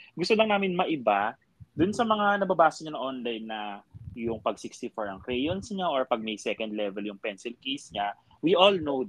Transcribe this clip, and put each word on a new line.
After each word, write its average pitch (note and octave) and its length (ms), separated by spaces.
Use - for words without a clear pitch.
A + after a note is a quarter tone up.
gusto F3+ 200
lang A3 140
namin G3 260
maiba A#2+ 600
dun E3+ 160
sa A3 120
mga G#3 360
nababasa E3+ 440
nyo D#3 120
na B2 100
online A#2+ 400
na A2 160
yung A2+ 260
pag G#2+ 200
sixty-four A2 480
ang F#2+ 120
crayons D3 520
niya F#3+ 160
or C#3 160
pag B2+ 160
may A2 160
second G#2+ 380
level G#2 300
yung G2+ 160
pencil G#2+ 400
case C3+ 320
niya, G2+ 240
we F#3 140
all F#3+ 220
know C#3+ 320